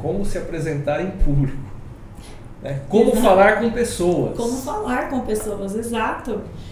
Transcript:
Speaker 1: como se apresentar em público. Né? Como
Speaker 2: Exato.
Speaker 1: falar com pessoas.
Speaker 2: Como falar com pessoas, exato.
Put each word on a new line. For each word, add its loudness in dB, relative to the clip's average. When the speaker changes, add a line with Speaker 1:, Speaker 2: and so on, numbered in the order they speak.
Speaker 1:
como -2
se 0
apresentar -2
em -2
público. 4
Né? -6
Como 6
Speaker 2:
Exato. 4
Speaker 1:
falar 8
com 2
pessoas. 0
Speaker 2:
Como -2
falar -4
com -4
pessoas, -4
exato. -4